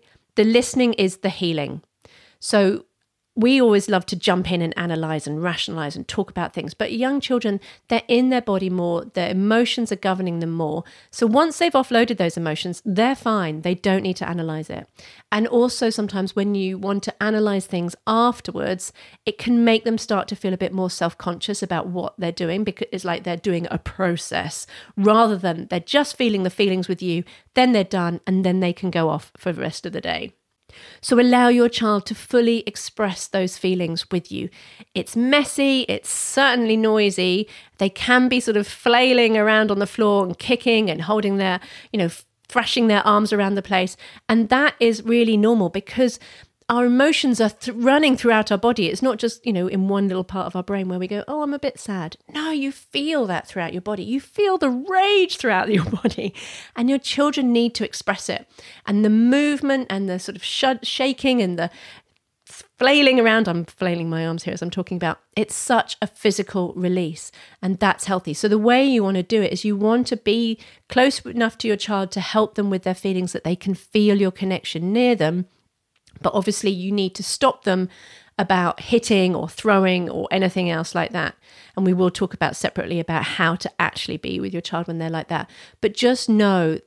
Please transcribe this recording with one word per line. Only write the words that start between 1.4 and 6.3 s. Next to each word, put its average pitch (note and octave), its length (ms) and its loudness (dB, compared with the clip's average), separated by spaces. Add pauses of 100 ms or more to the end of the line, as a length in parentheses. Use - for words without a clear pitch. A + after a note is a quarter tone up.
So G3+ 440 2 (500)
we B3 240 4
always G#3+ 300 4
love F#3 160 0
to G3 100 -6
jump F3+ 340 0
in F3 120 0
and E3 160 -2
analyse D#3+ 480 -4
and D3+ 160 -6
rationalise E3 520 -6
and - 140 -12
talk - 220 -6